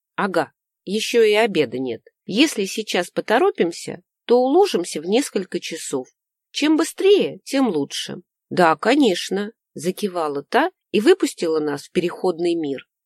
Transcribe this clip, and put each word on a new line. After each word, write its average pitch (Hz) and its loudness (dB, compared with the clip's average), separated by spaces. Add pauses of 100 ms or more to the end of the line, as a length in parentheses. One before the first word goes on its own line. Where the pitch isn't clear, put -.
(160)
«Ага, 165 -2 (340)
еще 214 0
и 214 4
обеда 165 0
нет. 127 -6 (240)
Если 226 0
сейчас 202 -4
поторопимся, 214 -2 (240)
то 240 4
уложимся 254 2
в 156 -10
несколько 196 -2
часов. 143 -8 (440)
Чем 311 2
быстрее, 320 2
тем 262 0
лучше». 143 -4 (280)
«Да, 165 2
конечно», 208 0 (200)
закивала 160 -4
та 320 0 (200)
и 202 2
выпустила 208 2
нас 147 -4
в - -20
переходный 170 -2
мир. 143 -6 (180)